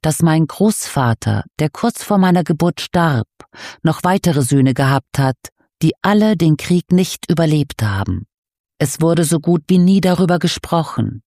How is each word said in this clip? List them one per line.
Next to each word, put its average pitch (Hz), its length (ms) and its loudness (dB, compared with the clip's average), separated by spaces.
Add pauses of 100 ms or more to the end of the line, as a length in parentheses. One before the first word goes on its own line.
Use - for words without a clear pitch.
dass 156 200 -2
mein 160 260 2
Großvater, 123 960 -2 (160)
der 151 100 0
kurz - 340 -4
vor 208 140 0
meiner 180 260 4
Geburt 170 360 -2
starb, 156 480 0 (560)
noch 160 200 0
weitere 175 380 2
Söhne 135 320 2
gehabt 135 460 -2
hat, 131 180 0 (440)
die 160 200 2
alle 208 360 2
den 160 180 2
Krieg 175 360 -2
nicht - 380 -2
überlebt 151 540 0
haben. 98 420 -4 (540)
Es 151 220 -2
wurde 165 240 2
so 160 160 -2
gut 170 260 0
wie 185 100 2
nie 185 220 4
darüber 180 400 0
gesprochen. 151 880 -4